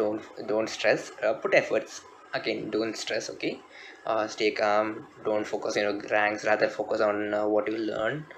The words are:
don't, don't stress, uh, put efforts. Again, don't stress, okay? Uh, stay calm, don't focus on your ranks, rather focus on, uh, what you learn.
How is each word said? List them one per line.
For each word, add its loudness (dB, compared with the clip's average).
don't, 0
don't 2
stress, 2
uh, 4
put 0
efforts. -2
Again, -2
don't 0
stress, -4
okay? -4
Uh, 2
stay 4
calm, 4
don't 2
focus -2
on 2
your 0
ranks, 2
rather 4
focus -2
on, 2
uh, 0
what 2
you -4
learn. -2